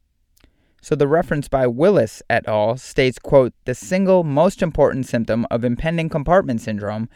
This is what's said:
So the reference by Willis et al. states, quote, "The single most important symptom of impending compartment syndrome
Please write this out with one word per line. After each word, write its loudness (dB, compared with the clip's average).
So -2
the 2
reference 0
by 0
Willis 2
et 0
al. 0
states, -2
quote, 4
"The -6
single 0
most 0
important 0
symptom -2
of -2
impending -2
compartment 0
syndrome -6